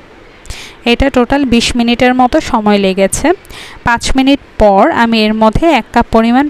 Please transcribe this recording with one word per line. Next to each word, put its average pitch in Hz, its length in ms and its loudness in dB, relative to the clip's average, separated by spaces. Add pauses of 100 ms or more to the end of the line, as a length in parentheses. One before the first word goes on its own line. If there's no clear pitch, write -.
(920)
এটা 269 180 0
টোটাল 269 320 0 (100)
বিশ 233 140 2 (100)
মিনিটের 240 380 0
মতো 254 220 0 (140)
সময় 208 280 0
লেগেছে। 190 480 -2 (580)
পাঁচ 233 200 -2 (100)
মিনিট 269 260 2 (180)
পর 202 240 4 (200)
আমি 226 140 0 (100)
এর 214 160 -2
মধ্যে 220 240 0 (140)
এক - 120 -10
কাপ 233 180 0
পরিমাণ 240 400 2